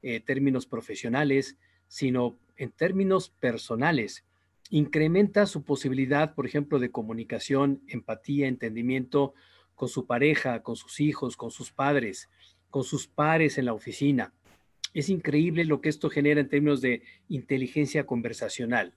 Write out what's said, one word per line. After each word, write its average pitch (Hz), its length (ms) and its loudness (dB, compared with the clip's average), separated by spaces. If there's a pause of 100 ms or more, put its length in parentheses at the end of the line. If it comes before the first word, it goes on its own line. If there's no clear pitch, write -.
eh, 117 200 -6
términos 135 440 0
profesionales, 135 920 -2 (300)
sino 123 500 -2 (180)
en 127 140 -8
términos 190 580 0
personales. 120 960 -2 (460)
Incrementa 165 760 4
su - 180 -6
posibilidad, 139 720 0
por 131 100 -4
ejemplo, 143 320 0
de 123 140 -2
comunicación, 117 960 -2
empatía, 135 580 -4
entendimiento 127 880 -2 (400)
con 127 140 -6
su 127 180 -6
pareja, 127 560 2
con 113 140 -6
sus - 240 -10
hijos, 139 360 -2
con 117 140 -10
sus - 220 -16
padres, 135 580 -2 (400)
con 135 140 -2
sus - 240 -6
pares 156 500 2
en 131 60 0
la 117 100 0
oficina. 120 580 0 (600)
Es 147 140 -2
increíble 165 560 2
lo 151 160 2
que - 80 0
esto 151 220 -2
genera 147 300 4
en 139 80 0
términos 143 320 2
de 123 220 0 (260)
inteligencia 135 800 -2
conversacional 117 920 -4